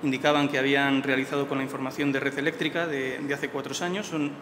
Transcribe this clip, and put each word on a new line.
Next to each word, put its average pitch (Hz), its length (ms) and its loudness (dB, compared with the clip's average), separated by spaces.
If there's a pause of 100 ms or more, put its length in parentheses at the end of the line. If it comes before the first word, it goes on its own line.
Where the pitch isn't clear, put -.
indicaban 143 440 4
que 135 100 0
habían 139 440 4
realizado 135 460 0
con 135 100 -2
la 135 60 -2
información 135 460 -2
de 135 80 0
Red 135 180 -2
Eléctrica 160 500 -2
de, 131 320 -4
de 139 160 -2
hace 139 140 -4
cuatro 135 240 -6 (120)
años. 185 220 -2
Son, 147 360 -2